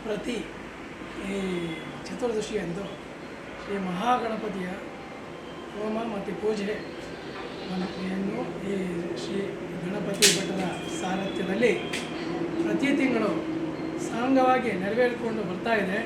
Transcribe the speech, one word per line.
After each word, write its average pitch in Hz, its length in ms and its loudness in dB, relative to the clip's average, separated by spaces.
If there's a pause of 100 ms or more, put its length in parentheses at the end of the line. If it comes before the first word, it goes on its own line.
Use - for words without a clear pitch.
ಪ್ರತಿ 208 420 -2 (840)
ಈ 196 100 0 (640)
ಚತುರ್ದಶಿಯಂದು 202 800 0 (800)
ಶ್ರೀ 202 120 -2
ಮಹಾಗಣಪತಿಯ 202 880 0 (1080)
ಹೋಮ 220 380 0
ಮತ್ತು 190 260 -2
ಪೂಜೆ 208 380 2 (1200)
ಯನ್ನು 196 400 0 (280)
ಈ 180 320 0 (160)
ಶ್ರೀ - 400 -2 (280)
ಗಣಪತಿ 202 540 4
ಭಟ್ಟರ 185 260 0 (360)
ಸಾರಥ್ಯದಲ್ಲಿ 190 720 2 (920)
ಪ್ರತಿ 220 240 4
ತಿಂಗಳು 240 440 4 (680)
ಸಾಂಗವಾಗಿ 254 720 6
ನೆರವೇರಿಕೊಂಡು 220 720 2
ಬರ್ತಾ 180 300 2
ಇದೆ. 190 320 4